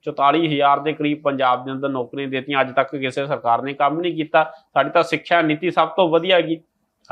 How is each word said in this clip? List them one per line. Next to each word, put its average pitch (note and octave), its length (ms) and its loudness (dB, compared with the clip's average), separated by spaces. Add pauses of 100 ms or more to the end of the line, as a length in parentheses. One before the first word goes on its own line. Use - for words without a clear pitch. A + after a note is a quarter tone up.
ਚੁਤਾਲੀ D3 460 2
ਹਜ਼ਾਰ C#3+ 320 2
ਦੇ D3+ 140 -2
ਕਰੀਬ D3 280 -4
ਪੰਜਾਬ C3 440 0
ਦੇ C3+ 60 -8
ਅੰਦਰ C3+ 180 -4
ਨੌਕਰੀਆਂ C3+ 380 -6
ਦਿੱਤੀਆਂ, C3+ 340 -2
ਅੱਜ C3 140 0
ਤੱਕ C3+ 200 0
ਕਿਸੇ C3+ 300 -4
ਸਰਕਾਰ A#2+ 360 0
ਨੇ C3+ 120 -6
ਕੰਮ C#3+ 260 0
ਨਹੀਂ F3 160 -4
ਕੀਤਾ, D#3 360 0 (220)
ਸਾਡੀ C#3+ 160 2
ਤਾਂ E3 140 2
ਸਿੱਖਿਆ E3 380 0
ਨੀਤੀ D#3 300 0
ਸਭ E3 160 2
ਤੋਂ E3+ 220 2
ਵਧੀਆ E3 260 2
ਹੈਗੀ।" D#3+ 260 0 (500)